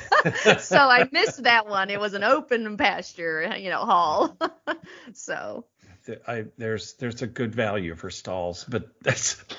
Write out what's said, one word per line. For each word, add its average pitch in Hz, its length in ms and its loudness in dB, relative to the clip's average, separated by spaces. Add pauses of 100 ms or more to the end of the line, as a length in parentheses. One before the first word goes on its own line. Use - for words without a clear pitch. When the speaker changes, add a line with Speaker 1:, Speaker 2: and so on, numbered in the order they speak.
(600)
Speaker 1:
So - 180 4
I 262 340 8
missed 320 320 0
that 233 240 4
one. 196 240 -2
It 202 80 -4
was 202 160 -2
an 196 80 -4
open 226 540 2
pasture, 175 800 -2
you 196 120 -10
know, 160 160 -2
haul. 185 560 2
<laughs> - 720 -10
So. 151 520 -10 (640)
Speaker 2:
I, 117 180 -6 (140)
there's, 110 340 -6
there's 120 300 -8
a 120 40 -4
good 110 280 -6
value 101 400 -2
for 90 160 -12
stalls, 90 580 -6
but - 260 -6
<laughs> - 60 -20
that's - 420 -4 (160)